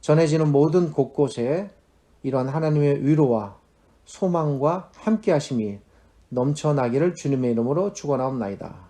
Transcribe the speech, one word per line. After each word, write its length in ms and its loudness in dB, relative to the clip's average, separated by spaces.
전해지는 500 4
모든 400 4
곳곳에 760 -2
이러한 260 -2
하나님의 560 0
위로와 520 2
소망과 920 -2
함께 360 -2
하심이 480 -2
넘쳐나기를 880 0
주님의 360 -2
이름으로 420 -2
축원하옵나이다. 800 -4